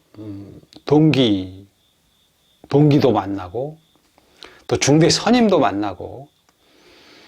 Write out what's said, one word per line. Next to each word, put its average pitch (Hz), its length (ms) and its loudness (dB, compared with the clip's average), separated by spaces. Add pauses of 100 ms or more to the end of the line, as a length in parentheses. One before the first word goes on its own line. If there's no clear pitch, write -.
(200)
음, 98 420 -18 (240)
동기, 110 800 0 (1000)
동기도 143 420 4
만나고, 101 680 -6 (920)
또 120 100 -2
중대 156 320 2
선임도 214 500 2
만나고, 101 680 -6 (1000)